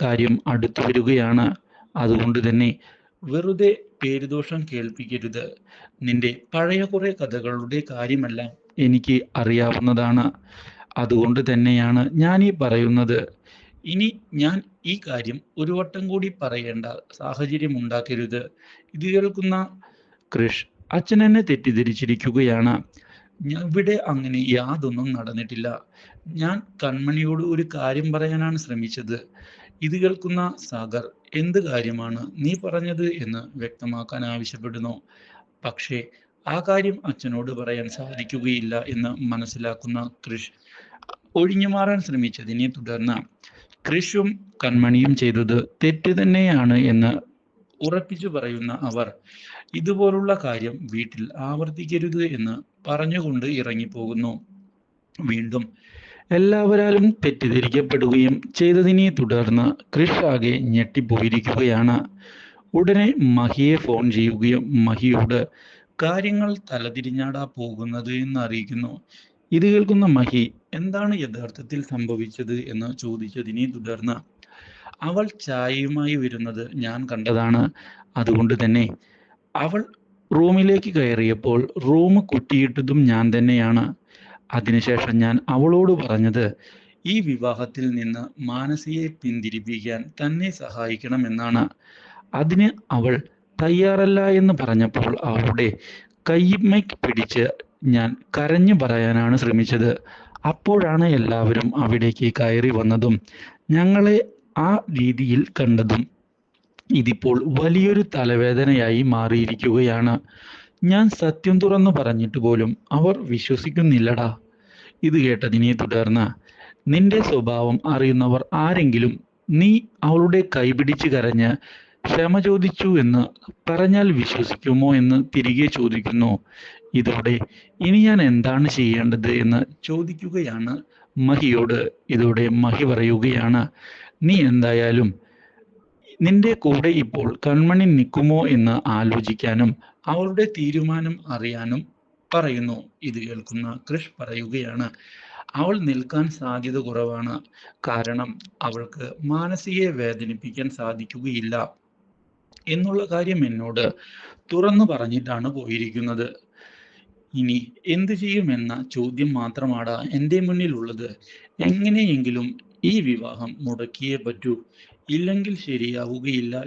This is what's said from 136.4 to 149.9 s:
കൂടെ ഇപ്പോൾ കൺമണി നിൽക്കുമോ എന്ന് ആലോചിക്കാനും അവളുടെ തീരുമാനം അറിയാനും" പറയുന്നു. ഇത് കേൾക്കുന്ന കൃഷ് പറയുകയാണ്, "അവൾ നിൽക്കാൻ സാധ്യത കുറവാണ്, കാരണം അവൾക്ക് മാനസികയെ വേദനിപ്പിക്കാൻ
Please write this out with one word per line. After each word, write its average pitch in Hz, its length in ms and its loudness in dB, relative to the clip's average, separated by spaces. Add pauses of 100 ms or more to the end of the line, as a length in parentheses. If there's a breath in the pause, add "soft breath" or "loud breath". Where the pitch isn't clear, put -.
കൂടെ 151 360 2
ഇപ്പോൾ 120 460 0 (120)
കൺമണി 165 380 4
നിൽക്കുമോ 151 640 4
എന്ന് 117 420 2
ആലോചിക്കാനും 110 880 0 (320 soft breath)
അവളുടെ 190 380 0 (120)
തീരുമാനം 160 720 -2
അറിയാനും" 120 600 -6 (440)
പറയുന്നു. 120 520 -2 (200)
ഇത് 117 160 -10
കേൾക്കുന്ന 117 600 -10 (140)
കൃഷ് 160 160 -8 (100)
പറയുകയാണ്, 117 680 -8 (680 loud breath)
"അവൾ 185 240 -2
നിൽക്കാൻ 147 480 -2
സാധ്യത 127 500 -6
കുറവാണ്, 117 640 -6 (460 loud breath)
കാരണം 120 520 -4 (220)
അവൾക്ക് 120 440 -10 (180)
മാനസികയെ 180 640 -4
വേദനിപ്പിക്കാൻ 117 800 -8